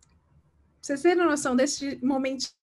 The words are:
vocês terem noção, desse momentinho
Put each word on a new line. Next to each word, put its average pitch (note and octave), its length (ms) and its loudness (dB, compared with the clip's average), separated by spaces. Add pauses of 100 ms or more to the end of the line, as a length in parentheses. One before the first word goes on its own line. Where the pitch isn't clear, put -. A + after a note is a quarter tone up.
(840)
vocês C#4+ 200 -6
terem F4 220 4
noção, D4 300 0
desse C#4 500 -2
momentinho C4+ 480 -2 (100)